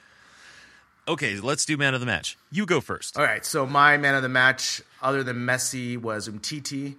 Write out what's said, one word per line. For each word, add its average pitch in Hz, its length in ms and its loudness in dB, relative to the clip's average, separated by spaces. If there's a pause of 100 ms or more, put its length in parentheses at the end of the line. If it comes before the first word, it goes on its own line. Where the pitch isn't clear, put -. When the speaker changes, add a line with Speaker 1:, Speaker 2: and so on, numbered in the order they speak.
(1080)
Speaker 1:
Okay, 147 320 -2
let's 131 260 -2
do 156 120 -2
man 139 180 2
of 123 60 -2
the 123 60 -6
match. 98 300 -4 (140)
You 196 160 -4
go 165 140 2
first. - 360 -8
Speaker 2:
All 143 60 0
right, 110 240 0
so 147 180 -2
my 143 320 6
man 139 200 4
of 135 60 0
the 127 60 0
match, 127 540 2 (180)
other 135 220 0
than 123 140 -4
Messi, 123 600 -2
was 110 320 -6
Umtiti. 139 720 -8